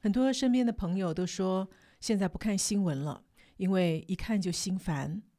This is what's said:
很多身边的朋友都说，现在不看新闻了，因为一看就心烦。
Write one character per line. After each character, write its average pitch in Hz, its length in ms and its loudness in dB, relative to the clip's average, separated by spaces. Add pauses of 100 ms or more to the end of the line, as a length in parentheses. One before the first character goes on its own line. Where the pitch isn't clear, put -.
很 208 80 2
多 254 220 2
身 262 180 2
边 247 160 4
的 233 60 2
朋 185 260 -2
友 180 160 0
都 180 100 0
说， 185 460 -2 (300)
现 214 180 0
在 190 100 2
不 - 80 -8
看 202 220 0
新 202 240 0
闻 160 160 0
了， 143 240 -6 (340)
因 190 140 0
为 175 380 2
一 190 80 -2
看 214 240 0
就 180 100 -2
心 185 260 -2
烦。 156 460 -4 (160)